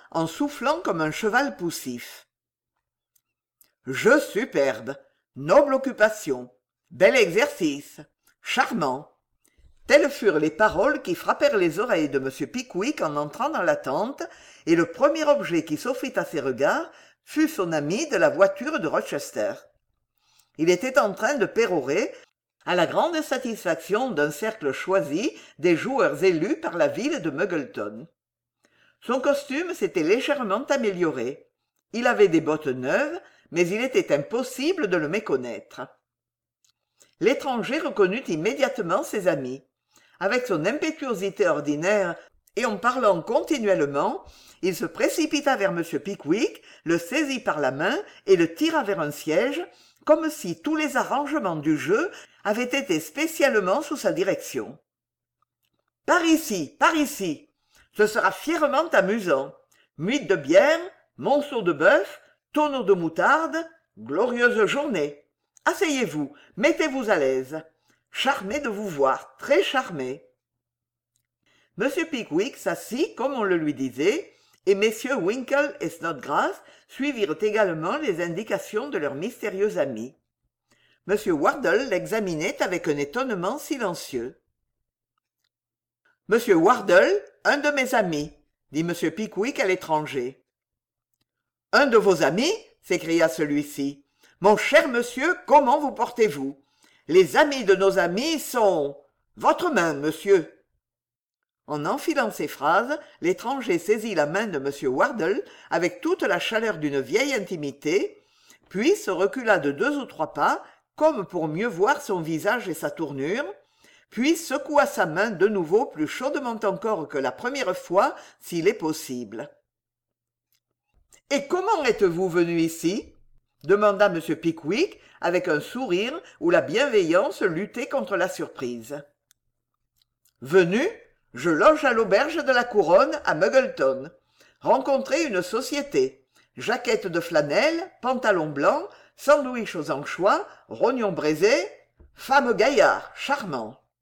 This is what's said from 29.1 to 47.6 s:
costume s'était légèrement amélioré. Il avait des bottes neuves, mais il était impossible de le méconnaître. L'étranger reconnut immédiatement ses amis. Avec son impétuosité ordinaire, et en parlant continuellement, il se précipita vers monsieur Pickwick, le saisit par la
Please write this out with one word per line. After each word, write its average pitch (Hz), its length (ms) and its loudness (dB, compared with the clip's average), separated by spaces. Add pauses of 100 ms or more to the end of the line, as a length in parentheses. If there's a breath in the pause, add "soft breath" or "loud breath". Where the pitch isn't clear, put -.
costume 285 540 -2
s'était 180 300 -2
légèrement 240 600 0
amélioré. 180 840 -2 (420)
Il 240 140 -2
avait 208 220 6
des 165 120 4
bottes 156 280 -2
neuves, 165 520 -2 (300 soft breath)
mais 170 180 0
il 208 140 -4
était 233 320 0
impossible 254 760 -2
de 180 60 2
le 151 140 0
méconnaître. 127 720 -4 (1400 soft breath)
L'étranger 247 600 0
reconnut 220 480 0
immédiatement 202 760 -2
ses 196 240 -6
amis. 135 360 -2 (560 soft breath)
Avec 233 260 -2
son 175 180 -2
impétuosité 226 840 -2
ordinaire, 160 680 0 (400 loud breath)
et 226 100 -2
en 214 120 -2
parlant 220 460 2
continuellement, 202 1000 0 (380 soft breath)
il 180 140 0
se - 100 -6
précipita 285 680 0
vers 196 160 0
monsieur 165 260 -4
Pickwick, 196 640 -2 (220 loud breath)
le 165 160 0
saisit 269 400 -4
par 208 200 -2
la 131 120 0